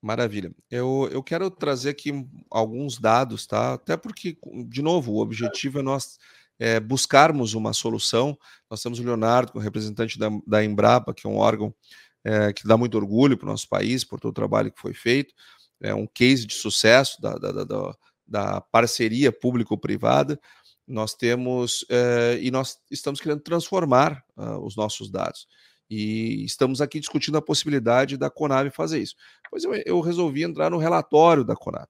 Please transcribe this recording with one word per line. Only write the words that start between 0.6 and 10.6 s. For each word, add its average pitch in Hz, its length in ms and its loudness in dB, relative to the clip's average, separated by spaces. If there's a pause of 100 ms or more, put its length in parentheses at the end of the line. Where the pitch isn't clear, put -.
Eu, 131 400 -2
eu 127 120 -6
quero 175 280 -4
trazer 139 380 -4
aqui 143 240 -6 (380)
alguns 117 480 -4
dados, 113 480 2
tá? 113 260 -2
Até 160 240 -6
porque, 180 400 -10 (320)
de 120 140 -8
novo, 156 300 0
o 107 60 0
objetivo 117 600 -4
é 139 40 -4
nós, 135 360 -4 (400)
é, 113 200 2
buscarmos 131 760 4
uma 110 180 -4
solução. 117 680 -2 (300)
Nós 110 140 -12
temos 120 180 -8
o - 20 -6
Leonardo, 120 480 2
que - 60 -12
é 113 60 -8
o - 20 -6
representante 107 540 -6
da, 107 100 -2 (180)
da 107 160 4